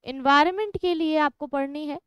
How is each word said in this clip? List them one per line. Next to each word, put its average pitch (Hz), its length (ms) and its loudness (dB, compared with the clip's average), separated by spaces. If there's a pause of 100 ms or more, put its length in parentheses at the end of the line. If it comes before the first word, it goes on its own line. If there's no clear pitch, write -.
एनवायरनमेंट 294 720 2
के 359 160 0
लिए 311 240 0 (120)
आपको 294 180 -8
पढ़नी 285 400 -6
है 294 200 -8